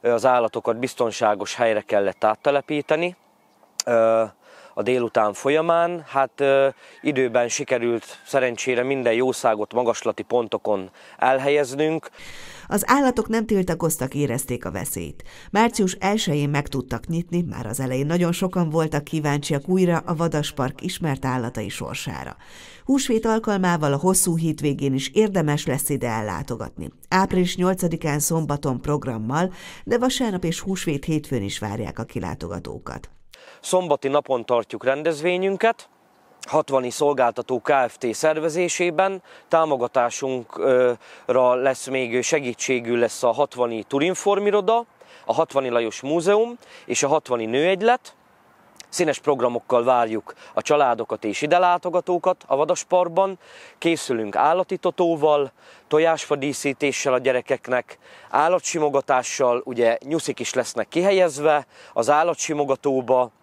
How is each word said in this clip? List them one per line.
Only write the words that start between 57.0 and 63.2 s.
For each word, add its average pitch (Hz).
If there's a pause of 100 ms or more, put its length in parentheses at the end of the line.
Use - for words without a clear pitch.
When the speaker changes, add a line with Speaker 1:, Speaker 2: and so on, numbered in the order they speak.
Speaker 1:
a 127
gyerekeknek, 123 (320)
állatsimogatással, 139
ugye 117
nyuszik 147
is -
lesznek 117
kihelyezve 160 (260)
az 117
állatsimogatóba 139 (100)